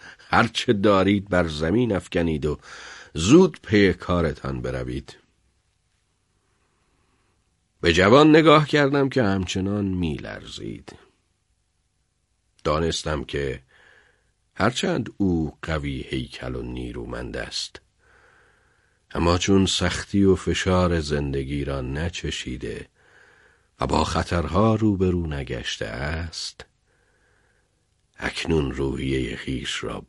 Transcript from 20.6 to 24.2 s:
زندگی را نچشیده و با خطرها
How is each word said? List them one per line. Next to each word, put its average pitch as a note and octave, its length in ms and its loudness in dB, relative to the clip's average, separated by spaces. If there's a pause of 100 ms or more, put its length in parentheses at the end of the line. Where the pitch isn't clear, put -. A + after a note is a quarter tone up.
زندگی C#2+ 640 -4
را C#2 160 -6
نچشیده B2 1080 -8 (920)
و - 60 0
با D#2 180 2
خطرها F2 680 0